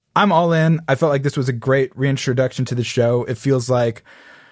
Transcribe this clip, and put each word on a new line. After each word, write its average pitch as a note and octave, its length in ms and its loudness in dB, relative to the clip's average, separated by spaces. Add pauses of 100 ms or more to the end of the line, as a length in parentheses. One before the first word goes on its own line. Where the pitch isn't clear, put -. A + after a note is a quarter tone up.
(160)
I'm G3+ 160 2
all E3+ 220 2
in. D#3+ 340 2
I C3+ 80 0
felt D#3 160 2
like C#3 120 0
this C#3 140 -2
was C3 120 -2
a C3 40 0
great C3 440 0
reintroduction C3 680 -2
to A#2+ 100 -6
the B2 80 -2
show. A#2+ 400 0
It - 140 -6
feels C3 320 0
like A#2+ 340 -2 (480)